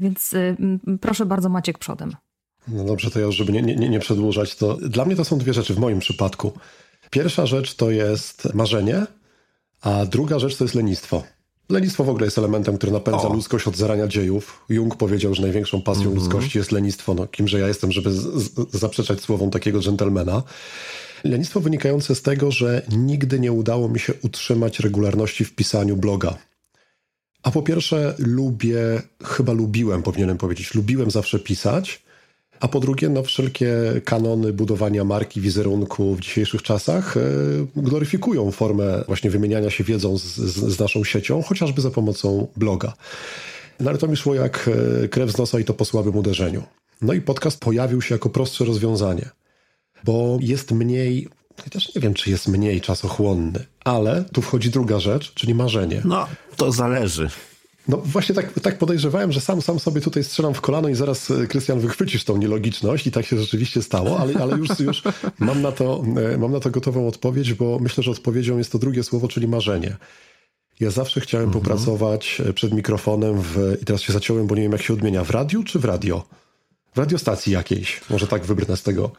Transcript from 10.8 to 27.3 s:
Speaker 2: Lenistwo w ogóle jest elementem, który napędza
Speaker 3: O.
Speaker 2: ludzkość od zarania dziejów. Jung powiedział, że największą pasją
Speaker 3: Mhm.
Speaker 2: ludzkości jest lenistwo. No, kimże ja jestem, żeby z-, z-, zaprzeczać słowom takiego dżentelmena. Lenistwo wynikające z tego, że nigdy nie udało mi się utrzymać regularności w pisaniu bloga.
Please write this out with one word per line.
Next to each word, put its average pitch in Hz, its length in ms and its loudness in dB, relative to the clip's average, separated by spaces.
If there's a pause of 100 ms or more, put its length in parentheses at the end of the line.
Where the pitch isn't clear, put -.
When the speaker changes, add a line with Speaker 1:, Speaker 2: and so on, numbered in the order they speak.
Speaker 2:
Lenistwo 185 340 2
w 135 40 2
ogóle 113 160 0
jest 104 140 0
elementem, 104 380 0
który 98 160 0
napędza 101 360 0
Speaker 3:
O. - 40 0
Speaker 2:
ludzkość 110 340 -2
od 95 100 -2
zarania 104 320 0
dziejów. 98 600 -2
Jung 113 280 0
powiedział, 98 380 2
że 95 80 0
największą 98 400 0
pasją 101 220 0
Speaker 3:
Mhm. 98 140 2
Speaker 2:
ludzkości 98 400 0
jest 98 140 -2
lenistwo. 101 420 -2
No, 90 120 -2
kimże 104 340 0
ja 98 80 0
jestem, 98 240 -2
żeby 98 200 0
z-, 95 100 0
z-, 120 560 -4
zaprzeczać 104 420 -2
słowom 98 300 0
takiego 101 300 0
dżentelmena. 98 640 0 (800)
Lenistwo 147 360 0
wynikające 143 540 0
z - 80 -6
tego, 139 280 0
że 120 320 0 (140)
nigdy 135 440 0
nie 120 120 2
udało 113 360 0
mi 117 120 0
się - 120 -2 (100)
utrzymać 113 580 0
regularności 104 640 2
w - 100 -10
pisaniu 101 420 2
bloga. 95 380 0 (1080)